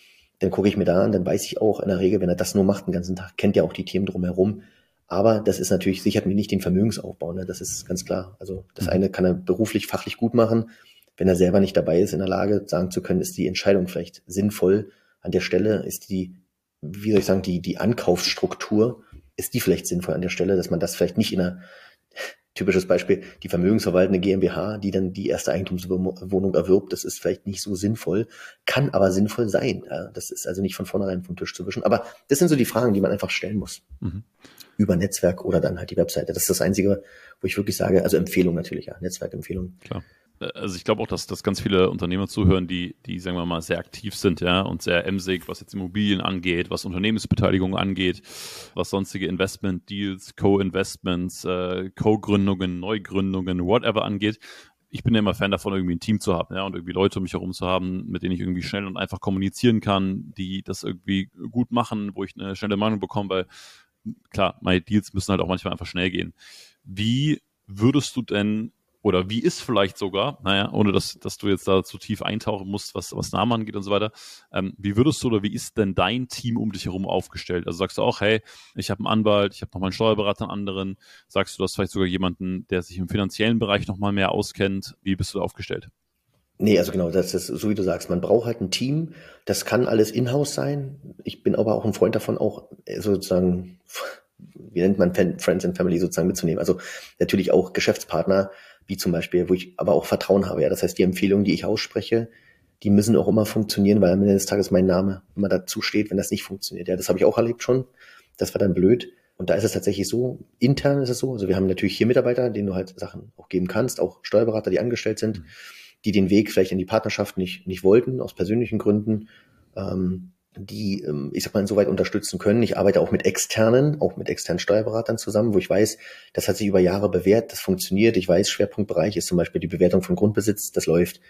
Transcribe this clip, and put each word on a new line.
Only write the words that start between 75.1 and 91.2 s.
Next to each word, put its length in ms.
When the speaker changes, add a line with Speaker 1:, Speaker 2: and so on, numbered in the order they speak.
Speaker 2:
du 60
oder 140
wie 120
ist 240
denn 160
dein 340
Team 300
um 140
dich 120
herum 220
aufgestellt? 600
Also 120
sagst 180
du 60
auch, 180
"Hey, 220
ich 160
hab 80
einen 80
Anwalt, 480
ich 80
hab 100
noch 80
mal 60
einen 60
Steuerberater, 520
einen 80
anderen." 440
Sagst 260
du, 40
du 60
hast 100
vielleicht 180
sogar 160
jemanden, 600
der 140
sich 160
im 100
finanziellen 500
Bereich 300
noch 100
mal 140
mehr 200
auskennt? 720
Wie 140
bist 160
du 60
da 60
aufgestellt? 440
Speaker 1:
Nee, 220
also 140
genau, 180
das 240
ist 140
so, 200
wie 60
du 80
sagst, 260
man 120
braucht 260
halt 140
ein 100
Team, 440
das 200
kann 220
alles 260
in-house 420
sein. 460